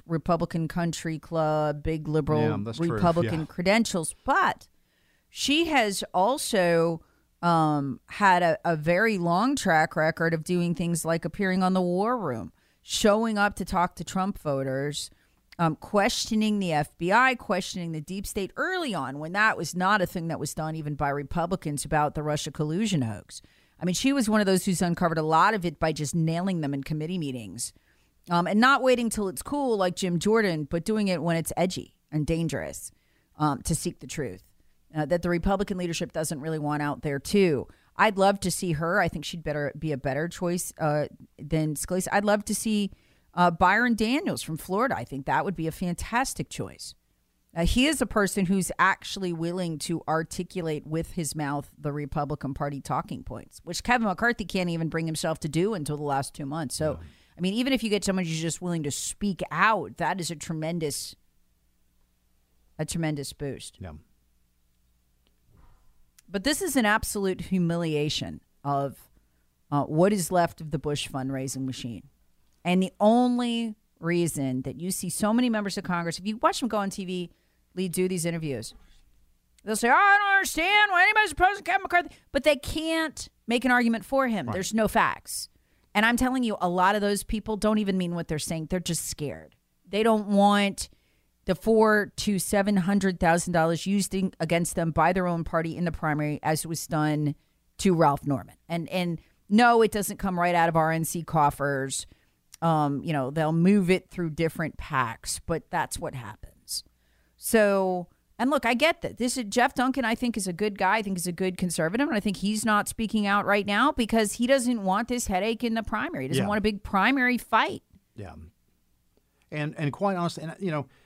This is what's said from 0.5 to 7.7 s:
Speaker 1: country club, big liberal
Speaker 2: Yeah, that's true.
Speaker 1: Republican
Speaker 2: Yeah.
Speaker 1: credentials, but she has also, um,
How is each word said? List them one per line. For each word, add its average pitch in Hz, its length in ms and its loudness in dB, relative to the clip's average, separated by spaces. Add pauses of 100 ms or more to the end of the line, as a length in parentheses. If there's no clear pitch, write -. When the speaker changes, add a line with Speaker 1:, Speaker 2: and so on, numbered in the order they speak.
Speaker 1:
country 165 500 -4
club, 151 640 0
big 160 260 -4
liberal 151 340 2
Speaker 2:
Yeah, 113 180 0
that's 110 180 -6
true. 165 120 0
Speaker 1:
Republican 165 500 2
Speaker 2:
Yeah. 156 80 -4
Speaker 1:
credentials, 190 640 0 (100)
but 320 440 0 (640)
she 311 360 2
has 226 380 2 (100)
also, 175 880 2 (400)
um, 156 640 2